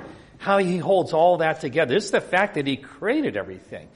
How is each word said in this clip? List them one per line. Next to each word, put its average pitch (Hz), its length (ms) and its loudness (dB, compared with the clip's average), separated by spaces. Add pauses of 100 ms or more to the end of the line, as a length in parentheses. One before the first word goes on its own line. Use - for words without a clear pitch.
(400)
how 196 180 2
he 185 200 0
holds 170 360 0
all 170 240 4
that 160 240 0
together. 143 340 0
It's 202 140 -2
the 220 100 0
fact 196 360 0
that 143 120 -4
he 139 80 -2
created 156 640 -4
everything, 92 580 -12